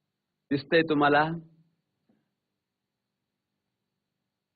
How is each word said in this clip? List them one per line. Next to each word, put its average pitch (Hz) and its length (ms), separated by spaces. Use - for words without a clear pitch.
दिसतंय 147 320
तुम्हाला? 147 420